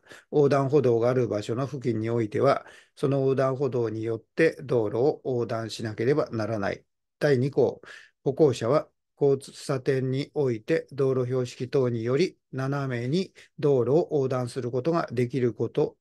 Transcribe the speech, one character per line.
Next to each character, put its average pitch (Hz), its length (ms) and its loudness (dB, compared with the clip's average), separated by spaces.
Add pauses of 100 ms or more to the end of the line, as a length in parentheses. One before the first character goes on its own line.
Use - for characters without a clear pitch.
(320)
横 143 180 4
断 139 200 2
歩 143 120 4
道 120 180 4
が 117 100 2
あ 131 40 2
る 127 140 2
場 104 160 -2
所 117 100 -4
の 127 140 -4
付 123 240 -4
近 110 80 0
に 110 100 -2
お 117 140 0
い 104 80 -4
て - 80 -2
は、 131 260 2 (300)
そ 147 120 -2
の 135 120 0
横 135 160 2
断 131 200 0
歩 131 140 -2
道 120 200 -2
に 110 140 -8
よ 113 140 -4
っ - 20 -8
て 160 440 0
道 117 260 0
路 107 100 -4
を 143 240 0
横 123 220 -2
断 113 240 -6
し - 140 -10
な 110 100 -6
け 113 120 -2
れ 139 100 4
ば 147 160 0
な 110 160 -4
ら 113 100 -4
な 98 140 -2
い。 - 120 -10 (360)
第 147 180 4
二 135 140 0
項、 120 300 0 (420)
歩 143 100 0
行 170 200 4
者 113 140 -4
は 139 200 2 (340)
交 139 180 4 (160)
差 139 240 -4
点 131 300 -2
に 135 240 -4
お 139 180 0
い 110 120 -6
て 165 280 -2
道 135 220 0
路 131 140 0
標 127 180 -2
識 123 240 -10
等 131 200 2
に 117 140 -4
よ 123 140 0
り 180 200 0 (140)
斜 135 500 -4
め 123 60 -4
に 180 260 -2 (260)
道 139 260 4
路 123 80 2
を 170 180 2
横 139 180 2
断 127 200 -2
す 127 120 -8
る 120 100 -4
こ 127 100 -2
と 160 100 0
が 165 200 0
で 123 160 0
き 131 120 -2
る 120 140 2
こ 113 160 -2
と 151 320 -2